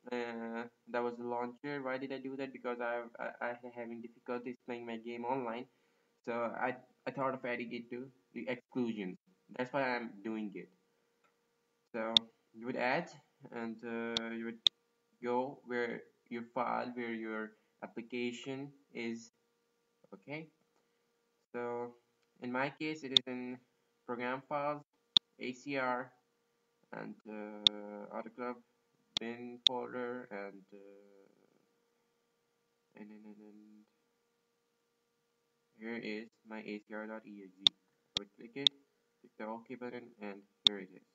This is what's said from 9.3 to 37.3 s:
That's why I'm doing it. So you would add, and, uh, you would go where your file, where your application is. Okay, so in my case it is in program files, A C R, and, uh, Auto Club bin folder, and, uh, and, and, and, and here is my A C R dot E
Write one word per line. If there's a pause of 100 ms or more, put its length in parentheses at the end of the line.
That's
why
I'm (120)
doing
it. (1300)
So (400)
you
would
add, (440)
and,
uh,
you
would (640)
go
where (260)
your (100)
file,
where
your (300)
application (200)
is. (840)
Okay, (1080)
so (480)
in
my
case
it
is
in (480)
program
files, (560)
A
C
R, (800)
and, (140)
uh,
Auto
Club (640)
bin
folder,
and, (120)
uh, (2250)
and,
and,
and,
and (1900)
here
is (180)
my
A
C
R
dot
E